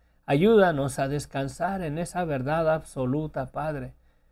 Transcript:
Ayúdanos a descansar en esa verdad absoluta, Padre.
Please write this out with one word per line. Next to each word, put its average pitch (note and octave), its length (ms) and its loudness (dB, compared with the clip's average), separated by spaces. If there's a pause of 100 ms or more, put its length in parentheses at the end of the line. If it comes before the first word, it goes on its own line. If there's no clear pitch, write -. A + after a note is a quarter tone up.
(280)
Ayúdanos D#3 720 4
a C#3 80 0
descansar C#3+ 760 -4
en D3+ 160 -4
esa F3 280 -4
verdad D#3 460 0
absoluta, C#3+ 760 -4
Padre. C#3+ 460 -8 (380)